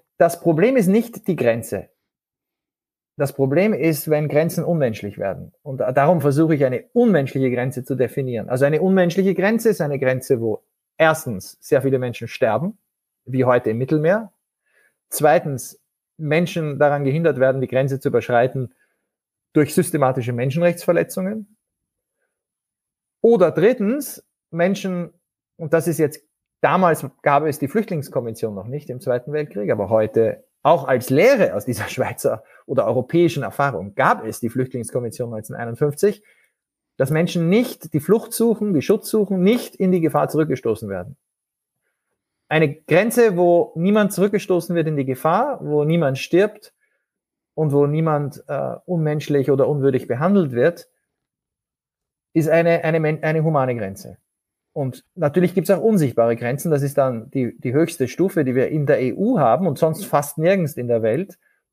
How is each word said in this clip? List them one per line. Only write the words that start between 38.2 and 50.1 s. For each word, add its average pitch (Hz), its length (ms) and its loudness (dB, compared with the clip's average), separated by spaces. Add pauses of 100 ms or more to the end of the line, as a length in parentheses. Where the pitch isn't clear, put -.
suchen, 208 420 0
die 143 100 2
Schutz - 260 0
suchen, 196 320 0
nicht 240 340 0
in 185 160 0
die 185 100 2
Gefahr 151 280 0
zurückgestoßen 131 580 -2
werden. 95 300 -10 (1300)
Eine 151 260 0
Grenze, 214 640 2
wo 175 380 4
niemand 202 380 2
zurückgestoßen 180 640 -2
wird 160 120 0
in 156 80 -4
die 139 100 -2
Gefahr, 175 560 -2
wo 147 220 0
niemand 151 360 0
stirbt - 540 -2 (800)
und 156 160 -2
wo 143 160 4
niemand, 151 600 -2
äh, 139 280 -6 (100)
unmenschlich 151 640 -2
oder 135 180 2
unwürdig 135 400 0
behandelt 156 440 2